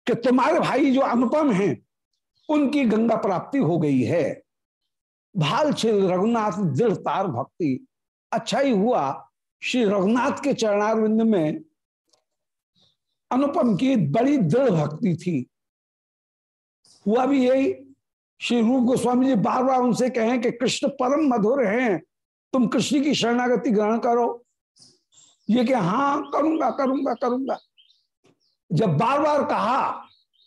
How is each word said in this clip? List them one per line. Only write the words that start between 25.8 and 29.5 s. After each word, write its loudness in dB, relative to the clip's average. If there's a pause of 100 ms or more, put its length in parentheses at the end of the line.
करूंगा, 0
करूंगा, -2
करूंगा।" -4 (1120)
जब 2
बार 2
बार 2
कहा, -2 (400)